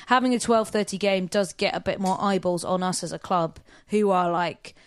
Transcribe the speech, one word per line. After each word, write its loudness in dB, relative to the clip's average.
having 4
a 2
twelve 2
thirty -2
game 0
does -2
get -2
a -4
bit -4
more 0
eyeballs 0
on 0
us -2
as -6
a -8
club -2
who 2
are, 2
like, -4